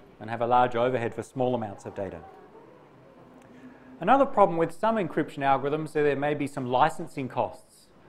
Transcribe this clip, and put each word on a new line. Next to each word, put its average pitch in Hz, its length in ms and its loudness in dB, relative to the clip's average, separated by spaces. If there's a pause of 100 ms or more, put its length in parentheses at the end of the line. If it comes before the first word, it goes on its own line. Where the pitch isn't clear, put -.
(200)
and 110 100 -12
have 117 120 -4
a 117 40 0
large 123 300 4
overhead 117 360 0
for 110 120 -8
small 127 320 -2
amounts 107 300 -8
of 110 100 -12
data. 87 240 -8 (1800)
Another 254 260 4
problem 175 320 4
with 165 120 2
some 220 240 -2
encryption 165 440 -2
algorithms 139 480 0
is 147 80 -12
there 147 200 2
may 147 200 -2
be 143 120 -4
some 131 200 -6
licensing 143 640 0
costs. - 360 -4 (440)